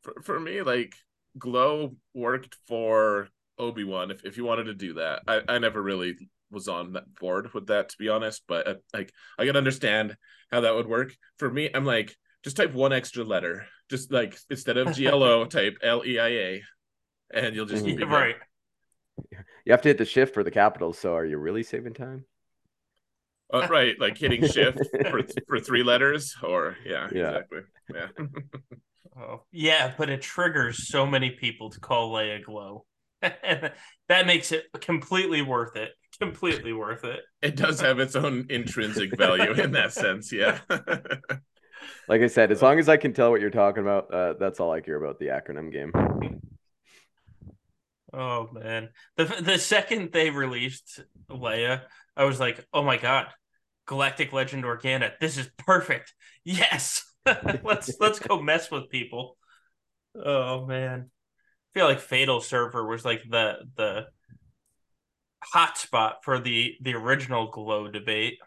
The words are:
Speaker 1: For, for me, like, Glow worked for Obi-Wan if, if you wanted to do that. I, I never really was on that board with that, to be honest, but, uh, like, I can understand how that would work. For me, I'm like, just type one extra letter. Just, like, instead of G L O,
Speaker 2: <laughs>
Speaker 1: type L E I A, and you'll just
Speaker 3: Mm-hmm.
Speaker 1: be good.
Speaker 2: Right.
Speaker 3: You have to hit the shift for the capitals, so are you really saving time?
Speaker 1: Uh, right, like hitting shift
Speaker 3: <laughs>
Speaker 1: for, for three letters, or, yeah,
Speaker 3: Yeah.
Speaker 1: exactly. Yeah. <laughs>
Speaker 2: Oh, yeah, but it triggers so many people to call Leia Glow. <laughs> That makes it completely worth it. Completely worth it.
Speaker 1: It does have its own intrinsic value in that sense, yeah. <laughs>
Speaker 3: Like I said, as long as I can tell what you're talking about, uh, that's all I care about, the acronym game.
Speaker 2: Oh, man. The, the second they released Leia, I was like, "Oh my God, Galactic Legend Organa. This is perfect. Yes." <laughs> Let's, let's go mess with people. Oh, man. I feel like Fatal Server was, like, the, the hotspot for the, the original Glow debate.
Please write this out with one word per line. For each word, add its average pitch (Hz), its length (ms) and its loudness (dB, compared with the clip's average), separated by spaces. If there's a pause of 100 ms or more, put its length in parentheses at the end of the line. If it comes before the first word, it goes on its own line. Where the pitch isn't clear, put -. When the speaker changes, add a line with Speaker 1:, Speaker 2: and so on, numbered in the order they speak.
Speaker 1:
For, - 220 -16
for - 160 -6
me, 180 240 -8
like, 123 320 -2 (420)
Glow 135 580 0 (200)
worked 127 420 -4 (100)
for 110 600 2 (300)
Obi-Wan 101 520 -6
if, 95 140 -12
if 101 120 -12
you 120 60 -8
wanted 117 220 0
to 107 80 -8
do 92 220 -10
that. 80 320 -4
I, 110 200 2
I 120 120 0
never 107 220 0
really 92 360 -4 (320)
was 98 180 -10
on 90 260 -6
that - 260 -10
board 92 340 -4
with 101 140 -8
that, 104 220 0
to - 80 -16
be 107 120 -4
honest, 110 380 -2
but, 85 200 -2
uh, 98 80 -4 (180)
like, 104 200 -8 (240)
I 120 80 0
can 139 100 2
understand 120 640 0 (340)
how 120 100 2
that 113 120 4
would 113 140 0
work. 113 280 -2 (220)
For 135 140 -2
me, 147 220 -4
I'm 135 120 -2
like, 117 300 0 (280)
just 139 140 -10
type 147 160 2
one 135 200 4
extra 123 300 -4
letter. 92 440 -4 (240)
Just, 135 200 -8
like, 117 260 0 (120)
instead 127 280 -4
of 131 180 0
G 135 100 0
L 139 160 6
O, 117 240 6
Speaker 2:
<laughs> - 20 -14
Speaker 1:
type 101 360 0
L 117 200 2
E 123 140 -2
I 117 120 2
A, 101 340 -4 (680)
and 113 240 -2
you'll 107 120 -6
just 104 180 -2
Speaker 3:
Mm-hmm. 165 140 -2
Speaker 1:
be - 60 -2
good. 147 40 -8
Speaker 2:
Right. 135 260 2 (1300)
Speaker 3:
You 117 80 6
have 123 100 6
to 147 60 8
hit 139 100 6
the 113 60 2
shift 131 280 2
for 104 100 0
the 85 80 0
capitals, 101 460 2
so 90 180 -2
are 82 100 0
you 76 120 -4
really 90 260 -4
saving 120 300 -10
time? 131 320 -14 (1300)
Speaker 1:
Uh, 175 160 2
right, 131 300 4
like 107 180 0
hitting 123 260 2
shift 135 360 4 (180)
Speaker 3:
<laughs> 135 120 2
Speaker 1:
for, - 120 0 (260)
for 139 120 0
three 123 240 0
letters, 139 580 2
or, 87 340 -2 (100)
yeah, 80 280 -6
Speaker 3:
Yeah. 87 160 0
Speaker 1:
exactly. 82 300 -6 (340)
Yeah. 85 140 -8 (100)
<laughs> 151 100 -8 (920)
Speaker 2:
Oh, 117 320 -14
yeah, 156 460 2
but 151 120 -2
it 131 120 -4
triggers 151 680 -2
so 139 180 2
many 131 260 0
people 113 400 -8
to - 100 -20
call 117 320 0
Leia 107 300 -4
Glow. 104 420 -14 (180)
<laughs> - 180 -16
That 175 1040 0
makes 175 280 2
it 160 120 -2 (140)
completely 170 600 0
worth 120 340 -2
it. 110 160 -8 (280)
Completely 156 540 -4
worth 110 300 -6
it. 123 160 -8 (220)
Speaker 1:
It 147 160 0
does 156 240 2
have 131 180 4
its 131 160 0
own 131 340 0
intrinsic 110 680 -2
value 95 340 4
in 139 220 0
that 113 200 2
sense, 107 380 -2
yeah. 107 320 0
<laughs> - 60 -20 (1400)
Speaker 3:
Like 113 140 6
I 120 60 6
said, 110 240 6
as 104 100 4
long 139 180 8
as 156 100 4
I 156 80 10
can 143 160 0
tell 120 180 6
what 107 100 4
you're 104 80 0
talking 101 340 4
about, 98 300 0
uh, 90 260 0
that's 95 200 -2
all 85 120 0
I 80 100 -2
care 78 200 -6
about, 73 180 -6
the 76 80 -4
acronym 73 440 -6
game. 71 200 -8 (2250)
Speaker 2:
Oh, 120 380 -6
man. 113 380 -8 (280)
The, 160 80 4 (160)
the 180 160 4
second 202 540 0
they 160 180 4
released 131 720 -6 (300)
Leia, 123 540 -2 (340)
I 139 80 4
was 131 140 0
like, 123 340 -2
"Oh 147 100 2
my 131 140 2
God, 123 300 2 (600)
Galactic 135 460 -2
Legend 135 320 -2
Organa. 120 540 -2
This 151 180 -2
is 131 200 -8
perfect. 180 560 0 (320)
Yes." 175 580 0 (200)
<laughs> - 400 0
Let's, 208 360 -2
let's 214 180 4
go 196 240 0
mess 156 300 0
with 135 180 -6
people. 123 480 -8 (800)
Oh, 131 500 -2
man. 127 460 -6
I - 680 -14
feel 175 80 6
like 139 120 4
Fatal 131 420 2
Server 120 460 -2
was, 113 180 -6
like, 117 240 -2
the, 113 280 2 (200)
the 107 300 -2 (1500)
hotspot 123 600 2 (100)
for 131 160 0
the, 120 420 0
the 127 140 -4
original 123 560 0
Glow 107 380 -4
debate. 107 580 -2